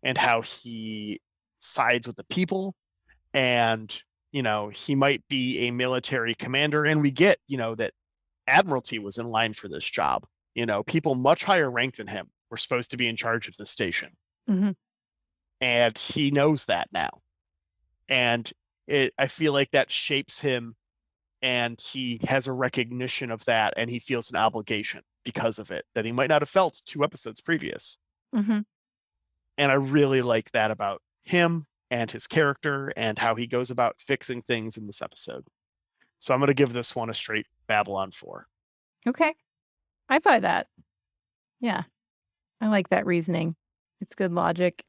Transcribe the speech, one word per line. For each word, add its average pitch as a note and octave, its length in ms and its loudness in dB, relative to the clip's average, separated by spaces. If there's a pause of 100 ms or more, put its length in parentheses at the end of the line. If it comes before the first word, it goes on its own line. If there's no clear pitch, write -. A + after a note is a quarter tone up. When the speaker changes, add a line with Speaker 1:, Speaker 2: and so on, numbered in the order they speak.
Speaker 1:
and C3 140 0
how A#2 240 4
he A2 800 -10 (380)
sides A#2+ 480 0
with A#2 100 -10
the G2 60 -16
people. F#3+ 520 -2 (580)
And, A#2 680 2 (320)
you C#3 120 -2
know, G#2+ 260 0
he - 260 -4
might C#3 320 2
be C3 340 -2
a A#2+ 100 0
military B2 640 -2
commander. D3 500 0
And D3+ 160 4
we C#3+ 100 4
get, E3 360 4
you C#3 100 -4
know, A2+ 180 -2
that A2+ 180 -4 (540)
Admiralty C#3 520 2
was G2+ 200 -10
in A#2 80 -6
line A2 260 0
for - 140 -14
this D2+ 180 -8
job. C2 400 0 (300)
You A#2 100 -2
know, G#2 180 0
people D#3 320 0
much C3 280 4
higher F3 260 4
rank B2 280 -2
than - 100 -12
him F#2+ 220 -10 (200)
were A#2 80 -12
supposed B2 340 -4
to C3 60 -8
be B2 100 0
in A2+ 80 -2
charge A2+ 320 -2
of G2+ 100 -16
the G#2 80 -12
station. - 500 -4 (340)
Speaker 2:
Mm-hmm. G3 220 2 (920)
Speaker 1:
And A#2+ 360 4
he C#3+ 340 -2
knows C#3+ 340 4
that F2 260 -2
now. E2 300 -4 (840)
And A#2+ 440 0 (360)
it, C3+ 300 2
I C#3 100 2
feel D3+ 260 0
like C#3 180 2
that C#3 200 4
shapes - 480 -4
him, A#2+ 360 -2 (680)
and B2 380 0
he B2 480 -6
has C3+ 200 0
a C3+ 60 -6
recognition B2+ 760 -4
of A2+ 160 -6
that, A2 320 2
and A#2 120 -2
he A#2+ 100 -6
feels A#2+ 320 -4
an - 60 -4
obligation G#2+ 640 -2 (220)
because A2+ 360 -4
of G#2+ 120 -14
it E2 140 -8 (100)
that A2 100 -2
he A#2 60 -4
might B2+ 180 0
not D3+ 120 4
have D3 80 -6
felt F#3 360 2
two D3 180 -4
episodes - 380 -8
previous. - 560 -4 (380)
Speaker 2:
Mm-hmm. G#3 240 2 (1000)
Speaker 1:
And C#3+ 140 4
I C3+ 40 6
really C3+ 460 4
like A#2 300 0
that A2 200 2
about G2+ 300 -4 (220)
him E3+ 420 2 (260)
and A#2 180 -2
his - 160 -10
character C#3 720 0
and A2 240 -2
how A#2 160 2
he A#2 100 -4
goes B2 240 -2
about A#2+ 300 0
fixing C3 420 -4
things A2+ 360 -4
in G#2+ 100 -12
this G2+ 140 -12
episode. - 440 -12 (720)
So - 140 -2
I'm B2+ 60 2
gonna C#3 140 4
give C3 200 4
this A#2+ 220 -4
one A#2 140 -6
a A2+ 40 -8
straight - 340 -4 (200)
Babylon G2 440 0
four. - 360 -18 (600)
Speaker 2:
Okay. D#4 260 0 (760)
I C#4+ 120 4
buy D#4 200 6
that. F3 280 0 (920)
Yeah. A3+ 240 -2 (800)
I A3 60 0
like G3+ 220 2
that G3+ 160 4
reasoning. E3 500 0 (460)
It's - 140 -16
good F#3 180 0
logic. F3 560 0